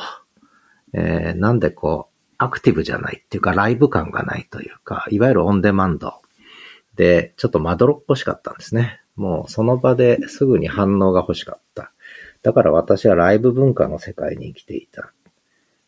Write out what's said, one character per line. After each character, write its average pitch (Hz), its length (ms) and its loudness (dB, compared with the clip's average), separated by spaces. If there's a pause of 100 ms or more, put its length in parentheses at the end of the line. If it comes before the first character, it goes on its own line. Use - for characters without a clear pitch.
(920)
え 82 420 -2
ー、 85 40 -8
な 107 160 2
ん 113 60 2
で 78 100 0
こ 78 420 -6
う、 - 40 -20 (200)
ア 131 140 -2
ク - 100 -10
テ 117 120 2
ィ - 20 0
ブ 80 80 0
じ - 100 -8
ゃ - 60 -4
な - 140 -8
い - 120 -16
っ - 40 -20
て 101 100 -8
い - 0 -
う - 20 -10
か、 92 120 0
ラ 101 180 2
イ 123 60 -2
ブ 135 120 4
感 82 220 -2
が 76 140 -6
な - 120 -8
い - 140 -12
と - 100 -14
い - 60 -14
う - 80 -20 (100)
か、 - 260 -8
い 104 80 0
わ 120 100 4
ゆ 131 60 4
る 87 120 2
オ 101 60 2
ン 98 100 2
デ 101 100 4
マ 95 140 2
ン 85 100 -2
ド。 - 160 -10 (840)
で、 87 420 4
ち - 80 -2
ょ - 20 0
っ - 20 -20
と 82 100 0
ま 82 160 -2
ど 120 100 4
ろ 147 160 2
っ - 20 -20
こ 143 100 0
し 131 100 -6
か - 80 -4
っ - 100 -14
た - 80 -12
ん - 80 -18
で - 60 -20
す - 100 -8
ね。 117 260 -2 (140)
も 87 340 -6
う - 20 -16
そ 110 140 -4
の 123 140 2
場 127 160 2
で 123 240 4 (100)
す - 160 -4
ぐ 123 140 4
に 78 100 -4
反 101 320 2
応 95 120 4
が 92 80 2
欲 90 140 -2
し - 100 -10
か - 140 -18
っ - 20 -20 (140)
た。 - 180 -14 (500)
だ - 100 2
か - 120 4
ら 78 80 4
私 85 340 2
は 101 80 6
ラ 87 200 4
イ 110 40 4
ブ 123 140 2
文 131 200 2
化 67 160 0
の 76 100 -8
世 - 140 -14
界 - 240 -8
に - 160 -14
生 - 80 -20
き - 40 -20
て - 120 -12
い - 100 -12
た。 - 260 -18 (760)